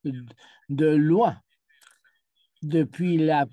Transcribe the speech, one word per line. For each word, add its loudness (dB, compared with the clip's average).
de -8
loin, 2
depuis -2
la, 0